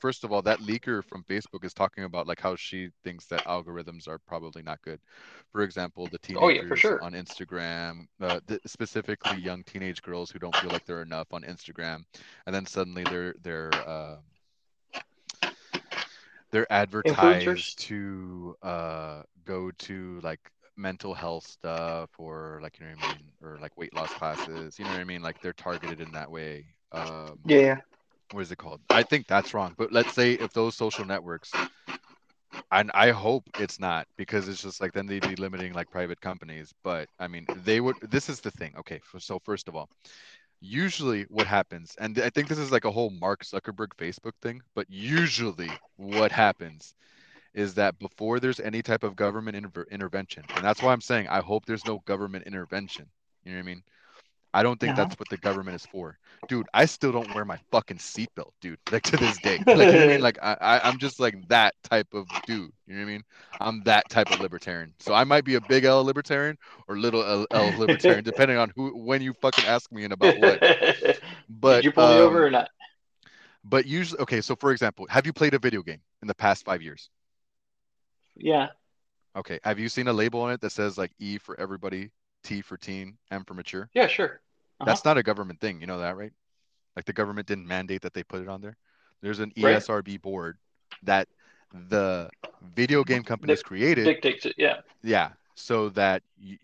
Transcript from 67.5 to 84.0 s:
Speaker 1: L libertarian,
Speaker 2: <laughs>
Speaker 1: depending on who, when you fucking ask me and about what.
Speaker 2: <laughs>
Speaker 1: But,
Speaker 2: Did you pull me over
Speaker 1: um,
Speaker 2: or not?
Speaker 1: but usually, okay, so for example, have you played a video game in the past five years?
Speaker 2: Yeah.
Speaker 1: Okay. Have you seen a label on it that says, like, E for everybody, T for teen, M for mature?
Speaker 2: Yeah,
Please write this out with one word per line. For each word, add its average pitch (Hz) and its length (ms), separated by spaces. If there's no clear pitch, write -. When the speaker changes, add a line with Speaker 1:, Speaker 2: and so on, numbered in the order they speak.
Speaker 1:
L 104 260
libertarian, 147 460
Speaker 2:
<laughs> 113 80
Speaker 1:
depending 131 260
on 113 200
who, 135 200
when 127 240
you 131 200
fucking 131 240
ask 117 260
me 104 140
and 101 80
about 107 260
what. - 220
Speaker 2:
<laughs> - 580
Speaker 1:
But, 113 280
Speaker 2:
Did 123 80
you 147 60
pull 123 160
me 120 140
over 165 200
Speaker 1:
um, 151 60
Speaker 2:
or - 20
not? 127 200
Speaker 1:
but 131 200
usually, 160 360
okay, 123 180
so 120 160
for 139 160
example, 110 380
have 131 160
you 156 80
played 147 200
a 135 60
video 110 220
game 80 200
in 104 80
the 98 60
past 101 280
five 92 180
years? 78 280
Speaker 2:
Yeah. 147 320
Speaker 1:
Okay. 92 300
Have 104 140
you 113 100
seen 127 180
a 120 60
label 113 280
on 120 100
it 123 100
that 107 100
says, 104 260
like, 92 220
E 101 180
for - 220
everybody, 95 520
T 101 180
for 92 160
teen, 95 400
M 98 120
for 95 100
mature? 92 400
Speaker 2:
Yeah, 240 140